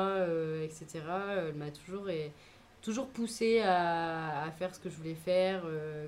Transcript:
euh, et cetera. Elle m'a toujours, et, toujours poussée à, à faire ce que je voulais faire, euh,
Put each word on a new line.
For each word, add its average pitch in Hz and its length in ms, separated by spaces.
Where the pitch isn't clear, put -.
euh, 160 460
et 156 60
cetera. 165 540
Elle 147 60
m'a 147 180
toujours, 196 360
et, 156 220
toujours 226 260
poussée 226 520
à, 165 840
à 160 80
faire 185 220
ce - 60
que 180 100
je 151 60
voulais 160 180
faire, 185 520
euh, 151 420